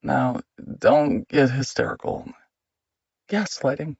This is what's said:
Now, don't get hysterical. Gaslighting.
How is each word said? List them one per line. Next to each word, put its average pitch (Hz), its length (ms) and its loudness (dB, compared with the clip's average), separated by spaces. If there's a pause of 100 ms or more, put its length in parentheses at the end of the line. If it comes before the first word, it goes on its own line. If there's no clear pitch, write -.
Now, 127 380 0 (380)
don't 147 500 4
get 139 220 4
hysterical. - 760 -4 (1040)
Gaslighting. 156 680 -2